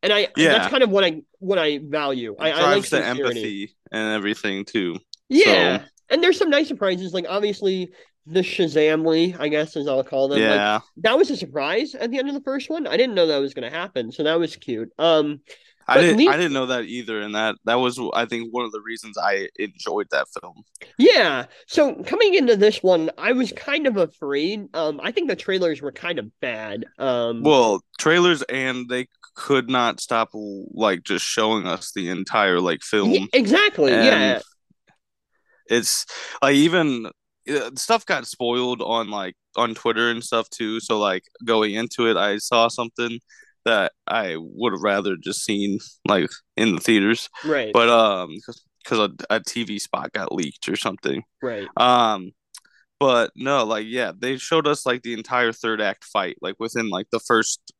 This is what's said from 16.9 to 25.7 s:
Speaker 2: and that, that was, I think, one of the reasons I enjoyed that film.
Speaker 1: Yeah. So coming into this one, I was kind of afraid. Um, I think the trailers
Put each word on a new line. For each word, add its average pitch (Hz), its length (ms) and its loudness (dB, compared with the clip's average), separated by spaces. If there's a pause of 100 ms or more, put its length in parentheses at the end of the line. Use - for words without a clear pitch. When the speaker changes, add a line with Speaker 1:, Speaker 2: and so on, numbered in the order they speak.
Speaker 2:
and 104 140 -8
that, 110 300 0
that 113 120 2
was, 123 220 0 (160)
I 117 120 0
think, 117 260 -8
one 120 120 -4
of 110 60 -8
the 107 100 -10
reasons 110 380 -12
I 98 300 -2 (100)
enjoyed 98 520 -6
that 69 160 -2 (140)
film. 87 220 -20 (340)
Speaker 1:
Yeah. 214 500 4 (200)
So 285 280 2 (100)
coming 403 300 2
into 247 220 4
this 208 260 4
one, 170 360 4
I 208 140 0
was 254 200 0
kind 285 360 -2
of 220 80 0
afraid. 160 760 -2
Um, 151 280 -2
I 190 80 -4
think 311 180 -2
the 208 60 0
trailers 175 480 -2